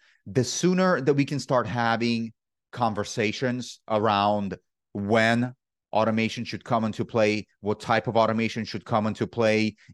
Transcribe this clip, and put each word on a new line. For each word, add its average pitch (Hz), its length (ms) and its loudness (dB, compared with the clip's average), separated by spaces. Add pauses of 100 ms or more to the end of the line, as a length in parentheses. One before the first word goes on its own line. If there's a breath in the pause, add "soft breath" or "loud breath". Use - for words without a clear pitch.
(280 soft breath)
The 120 180 0
sooner 180 560 0
that 139 120 2
we 139 120 0
can 139 160 -6
start 123 260 0
having 117 640 0 (400)
conversations 117 1160 -4
around 104 680 2 (360)
when 113 600 2 (380)
automation 110 540 0
should - 180 -10
come 113 220 0
into 110 180 -4
play, 107 440 0 (120)
what 104 220 -4
type 113 260 0
of 110 80 0
automation 113 480 2
should 101 220 -10
come 110 220 0
into 107 200 -2
play, 110 480 2 (180 soft breath)